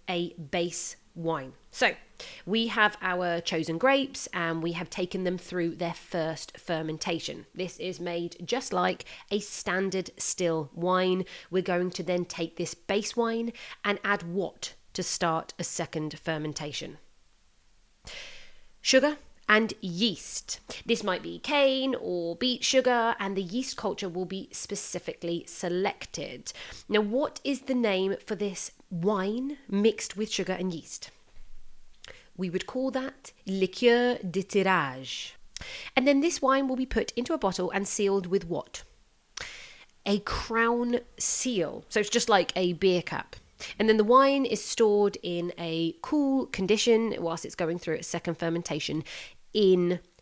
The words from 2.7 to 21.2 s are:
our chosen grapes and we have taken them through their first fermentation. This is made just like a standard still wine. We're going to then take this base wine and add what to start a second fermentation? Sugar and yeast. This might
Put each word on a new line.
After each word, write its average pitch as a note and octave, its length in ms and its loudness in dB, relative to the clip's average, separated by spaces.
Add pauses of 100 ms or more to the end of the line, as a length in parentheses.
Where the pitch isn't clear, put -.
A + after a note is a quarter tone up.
our F3+ 400 0
chosen E3 380 -2
grapes C4+ 540 2
and E3 280 -2
we E3+ 120 -2
have E3 180 -8
taken F#3 320 -4
them F3+ 160 0
through E3+ 380 -2
their E3 180 -4
first - 640 -6
fermentation. D#3+ 960 -4
This F3 240 -8
is F3+ 220 -6
made F3 440 -4
just - 280 -4
like F#3 320 0 (260)
a G#3 80 2
standard F#3+ 800 -2
still D#3+ 580 -2
wine. F#3 500 2 (280)
We're F3+ 100 2
going F3+ 300 0
to F#3+ 100 -6
then F3+ 220 0
take E3+ 320 -6
this E3+ 180 -4
base - 420 -2
wine A#3 360 0 (320)
and G3+ 180 0
add G3+ 220 0
what F3 500 -6 (200)
to F3+ 100 -4
start D#3+ 520 -2
a F3+ 60 -6
second D#3 560 -6
fermentation? D3+ 800 -6 (1800)
Sugar C#4+ 380 4 (280)
and A3 360 4
yeast. F#3 760 -4 (280)
This A3+ 180 0
might F#3 180 -2